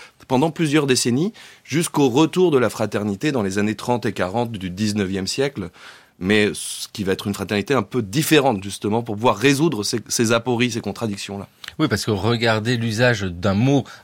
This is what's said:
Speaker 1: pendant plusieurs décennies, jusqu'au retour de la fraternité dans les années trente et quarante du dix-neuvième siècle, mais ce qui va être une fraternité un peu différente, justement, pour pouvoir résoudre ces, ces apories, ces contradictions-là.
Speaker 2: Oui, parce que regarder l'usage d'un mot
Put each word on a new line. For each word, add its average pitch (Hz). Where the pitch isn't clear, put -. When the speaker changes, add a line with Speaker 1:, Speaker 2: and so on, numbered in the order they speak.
Speaker 1:
pendant 135
plusieurs 151
décennies, 131
jusqu'au 147
retour 160
de 143
la 117
fraternité 104
dans 123
les 98
années 107
trente 123
et 110
quarante 110
du 95
dix-neuvième 98
siècle, 135
mais 104
ce -
qui 104
va 92
être -
une 101
fraternité 101
un 117
peu 123
différente, 131
justement, 104
pour 117
pouvoir 110
résoudre 139
ces, 113
ces 117
apories, 120
ces 107
contradictions-là. 98
Speaker 2:
Oui, 156
parce -
que 117
regarder 110
l'usage 117
d'un 92
mot 131